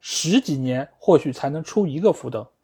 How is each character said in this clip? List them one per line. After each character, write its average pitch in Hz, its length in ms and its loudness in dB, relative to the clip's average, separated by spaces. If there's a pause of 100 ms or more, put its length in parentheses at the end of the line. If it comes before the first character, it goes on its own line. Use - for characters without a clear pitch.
十 185 400 0
几 156 160 -2
年 131 320 -4 (100)
或 175 200 6
许 156 140 -4
才 143 160 -4
能 156 140 -6
出 202 240 0
一 147 140 -4
个 196 120 4
福 - 180 -6
登。 110 140 -6 (200)